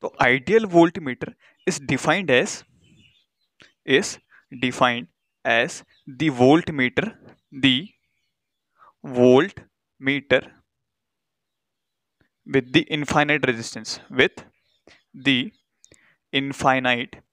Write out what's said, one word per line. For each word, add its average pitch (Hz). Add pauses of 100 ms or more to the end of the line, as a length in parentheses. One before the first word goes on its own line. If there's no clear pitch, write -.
तो -
आइडियल 139
voltmeter 170 (420)
is 156
defined 147
as, 135 (1300)
is 147 (480)
defined 123 (420)
as 120 (220)
the 139
voltmeter, 139 (360)
the 135 (1120)
voltmeter 135 (1900)
with 127
the 160 (160)
infinite 147
resistance, 113 (100)
with 135 (720)
the 131 (800)
infinite 131 (160)